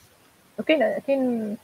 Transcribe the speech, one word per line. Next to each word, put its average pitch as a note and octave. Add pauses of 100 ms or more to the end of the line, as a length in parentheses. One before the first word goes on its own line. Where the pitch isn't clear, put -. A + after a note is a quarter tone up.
(580)
وكاين، G#3+
كاين A#3+